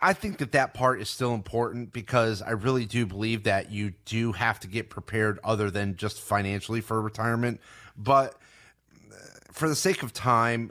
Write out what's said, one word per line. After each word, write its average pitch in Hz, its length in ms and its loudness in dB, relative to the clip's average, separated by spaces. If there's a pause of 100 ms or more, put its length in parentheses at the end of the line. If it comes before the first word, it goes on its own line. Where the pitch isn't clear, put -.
I 185 100 4
think 196 260 -4
that 131 140 -4
that 131 220 4
part 127 260 2
is 104 80 -6
still 123 260 -2
important 117 600 -4
because 113 480 2
I - 80 -6
really 117 340 0
do 113 220 0
believe 104 380 -2
that 98 260 2
you 104 240 -4 (100)
do 113 280 0
have 113 280 0
to - 80 -14
get 107 220 -6
prepared 107 520 0
other 107 280 0
than 101 260 -2
just 107 240 -6
financially 101 640 -2
for 110 180 -2
retirement. 117 640 -2 (340)
But, 135 380 4 (760)
uh, - 40 -20 (380)
for 156 180 0
the 147 40 2
sake - 280 0
of 120 100 -8
time, 117 580 2